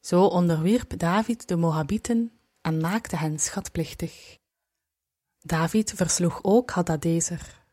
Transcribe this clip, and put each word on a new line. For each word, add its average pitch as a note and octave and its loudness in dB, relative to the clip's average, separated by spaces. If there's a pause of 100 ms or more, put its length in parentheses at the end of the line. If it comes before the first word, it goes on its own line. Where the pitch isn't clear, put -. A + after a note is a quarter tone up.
Zo F3 4
onderwierp F3 2
David G#3+ -2
de F#3 -2
Moabieten E3+ 0 (280)
en D#3+ -2
maakte F3+ -4
hen D#3 -2
schatplichtig. - -8 (1000)
David E3+ 0
versloeg F3 0
ook A3+ 4
Hadadezer E3 -2